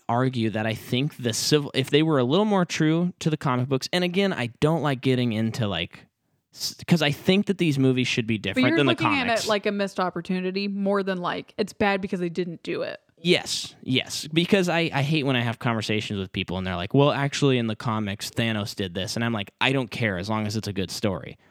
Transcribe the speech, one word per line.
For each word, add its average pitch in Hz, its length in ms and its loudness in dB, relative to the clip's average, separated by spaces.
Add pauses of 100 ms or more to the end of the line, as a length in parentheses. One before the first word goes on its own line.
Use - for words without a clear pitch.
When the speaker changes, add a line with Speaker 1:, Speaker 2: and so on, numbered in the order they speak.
Speaker 1:
argue 120 440 0
that 107 140 -4
I 113 80 -2
think 127 440 -2
the 120 160 -2
Civil, 143 400 2
if 131 160 0
they 143 140 6
were 160 160 4
a 127 40 4
little 165 220 2
more 196 180 2
true 165 560 2
to - 100 -2
the 151 60 2
comic 127 320 0
books, 131 240 -2
and 180 140 0
again, 190 260 0
I 120 160 -4 (140)
don't 156 200 4
like 135 200 0
getting 127 320 2
into, 110 340 0
like, 85 380 -6 (480)
s-, - 200 -8 (140)
'cause 170 140 4
I 147 100 2
think 190 360 2
that 196 100 -2
these 156 200 2
movies 131 300 2
should 120 200 0
be 113 100 0
Speaker 2:
But 95 60 -6
Speaker 1:
different - 260 2
Speaker 2:
you're 330 80 2
Speaker 1:
than 143 80 4
the 131 80 4
Speaker 2:
looking - 140 0
at 269 200 0
Speaker 1:
comics. 226 180 0
Speaker 2:
it 214 40 -2
like 208 160 0
a 208 80 0
missed 202 260 -2
opportunity 185 680 -2
more 196 340 0
than, 190 140 -2
like, 175 400 -6
it's 202 160 -4
bad 196 260 2
because 185 220 -4
they 175 80 -2
didn't 170 340 -6
do - 180 -6
it. - 200 -8 (200)
Speaker 1:
Yes, - 640 0
yes, - 480 -2
because 175 380 2
I, 165 240 0
I 135 80 0
hate 147 240 0
when 135 100 2
I 120 60 2
have 117 180 -4
conversations 107 580 -2
with 95 140 -6
people 90 260 -4
and 92 80 -4
they're 92 120 -2
like, 87 160 -4
"Well, 139 180 6
actually, 139 460 2
in 117 100 0
the 107 80 -4
comics, 107 540 -4
Thanos 110 440 -2
did 95 200 -4
this," 92 240 -4
and 117 80 0
I'm 117 80 -2
like, 101 260 -6
"I 131 140 2
don't 131 180 -2
care 104 260 -2
as 95 120 -6
long 107 180 -2
as 104 80 -4
it's 104 140 -4
a 98 40 -6
good 90 160 -4
story." - 480 -6 (140)